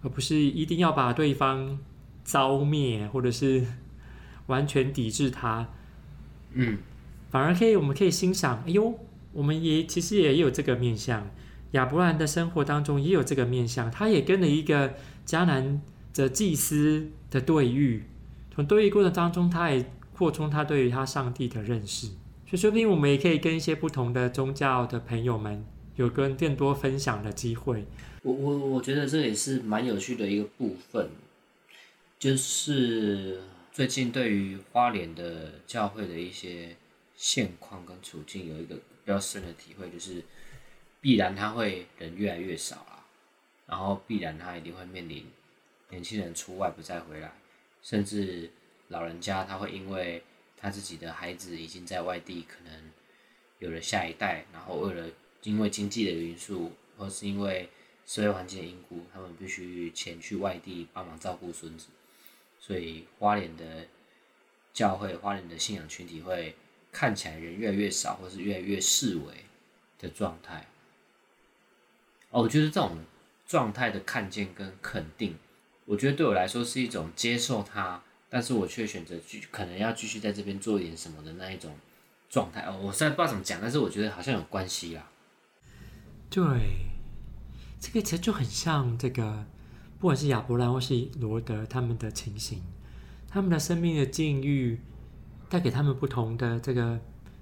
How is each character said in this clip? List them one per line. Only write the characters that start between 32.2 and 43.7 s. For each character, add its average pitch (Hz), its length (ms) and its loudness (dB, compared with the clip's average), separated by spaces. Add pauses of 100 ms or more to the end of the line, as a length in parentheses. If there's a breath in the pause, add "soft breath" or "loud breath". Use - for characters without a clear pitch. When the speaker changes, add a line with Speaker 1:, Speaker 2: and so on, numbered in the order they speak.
Speaker 2:
是 107 1040 2 (300)
最 131 160 2
近 127 240 0
对 120 220 2
于 98 240 0 (140)
花 123 180 6
莲 87 240 -4
的 82 400 -8 (140)
教 110 200 0
会 101 200 -6
的 82 120 -8
一 90 120 -8
些 87 440 -12 (400)
现 98 440 -2
况 90 260 -16
跟 90 160 -18
处 78 240 -14
境 92 240 -10
有 78 100 -10
一 85 60 -10
个 80 100 -12
比 - 60 -14 (240)
较 98 120 2
深 98 240 -6
的 85 120 -10
体 - 260 -20
会， 87 100 -12
就 85 80 -14
是 87 260 -10 (760 loud breath)
必 135 160 6
然 95 180 4
他 104 180 -4
会 98 360 -4 (100)
人 82 200 -12
越 101 120 0
来 85 100 -4
越 90 180 -6
少 - 180 -10
啦， - 300 -20 (600)
然 95 120 -6